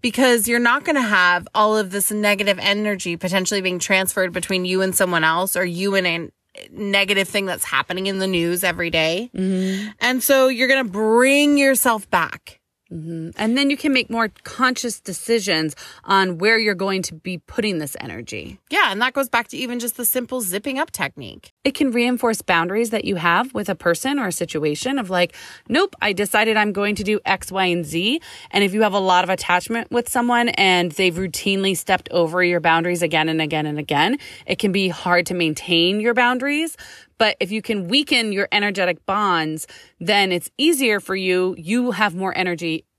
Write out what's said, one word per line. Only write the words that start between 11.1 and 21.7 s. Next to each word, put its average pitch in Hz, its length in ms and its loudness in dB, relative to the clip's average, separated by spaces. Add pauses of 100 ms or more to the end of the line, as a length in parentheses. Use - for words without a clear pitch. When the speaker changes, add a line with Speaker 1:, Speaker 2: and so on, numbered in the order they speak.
Speaker 1:
yourself 247 520 2
back. - 460 -2 (360)
Speaker 2:
Mm-hmm. 165 440 -8
And 226 200 0
then 277 140 2
you 285 60 0
can 302 160 0
make 254 180 0
more 226 200 -2 (120)
conscious 247 560 -2
decisions 185 800 -2 (260)
on 190 360 2
where 220 200 4
you're 208 160 2
going 190 280 -2
to - 120 -8
be 175 240 -10
putting 208 400 -4
this 147 220 -8
energy. 107 580 -12 (100)
Speaker 1:
Yeah, 320 220 0
and 196 100 -4
that 254 120 0
goes 269 160 -2
back 240 200 0
to - 80 -12
even 247 220 -6
just 233 180 -6
the 247 80 -8
simple 254 360 -2
zipping 208 360 -6
up 311 140 -4
technique. - 600 -10 (100)
Speaker 2:
It 262 140 0